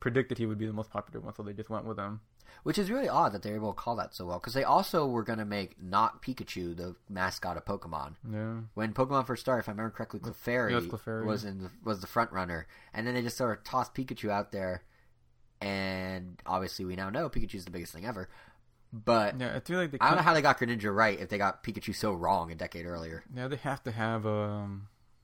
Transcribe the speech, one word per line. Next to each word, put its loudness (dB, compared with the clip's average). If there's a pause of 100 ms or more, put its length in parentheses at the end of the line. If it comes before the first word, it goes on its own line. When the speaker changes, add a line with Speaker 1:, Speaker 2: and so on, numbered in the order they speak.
Speaker 1:
predicted 2
he 2
would -2
be -2
the -4
most -6
popular -8
one, -10
so -8
they -8
just -10
went -4
with -6
him. -6 (420)
Speaker 2:
Which 0
is 2
really 0
odd 4
that -6
they're -4
able -2
to -10
call -2
that -4
so -8
well, -4
'cause -8
they 2
also 4
were 2
gonna -2
make -4
not 4
Pikachu -6
the -8 (120)
mascot -2
of -8
Pokemon. -6 (140)
Speaker 1:
Yeah. -6 (120)
Speaker 2:
When -2
Pokemon 2
first -4
started, 2
if -6
I -4
remember -4
correctly, -8
Speaker 1:
With -8
Speaker 2:
Clefairy 0
Speaker 1:
yeah, 4
it's -2
Clefairy. -6
Speaker 2:
was -2
in -8
the, -8 (120)
was -2
the -10
front 2
runner, -2 (240)
and -4
then 0
they 0
just -4
sort 0
of -18
tossed -2
Pikachu -4
out 0
there, -4 (800)
and -4
obviously -2
we -4
now -4
know -2
Pikachu's 0
the -12
biggest -8
thing -10
ever. -6 (600)
But 4
Speaker 1:
Yeah, -2
I -4
feel -2
like 0
they 4
Speaker 2:
I 8
don't 10
know 8
Speaker 1:
can't 6
Speaker 2:
how 10
they 6
got 8
Greninja 2
right 6
if -6
they 0
got 2
Pikachu -4
so 2
wrong 2
a -8
decade -6
earlier. -6 (120)
Speaker 1:
Yeah, -4
they -4
have -4
to -4
have, 0
um, -2 (360)